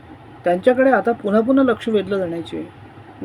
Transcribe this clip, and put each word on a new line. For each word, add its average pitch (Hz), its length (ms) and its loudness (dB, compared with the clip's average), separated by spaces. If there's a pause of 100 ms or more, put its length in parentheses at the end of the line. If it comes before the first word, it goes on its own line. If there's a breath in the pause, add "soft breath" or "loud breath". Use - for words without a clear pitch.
(440)
त्यांच्याकडे 247 480 2
आता 233 200 2
पुन्हा 220 300 0
पुन्हा 269 220 2
लक्ष 233 260 -2
वेधलं 196 280 -2
जाण्याची 170 500 -8 (580)